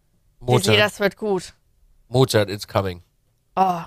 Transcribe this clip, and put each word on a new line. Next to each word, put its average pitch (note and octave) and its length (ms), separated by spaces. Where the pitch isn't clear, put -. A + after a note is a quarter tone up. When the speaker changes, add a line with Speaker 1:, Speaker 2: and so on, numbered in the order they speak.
Speaker 1:
Mozart. B2 260
Speaker 2:
Sissi, G#3+ 120
das G#3 220
wird G3+ 180
gut. G3 360
Speaker 1:
Mozart, A#2 420
it's G2+ 160
coming. F#2+ 340
Speaker 2:
Oh, F#3 320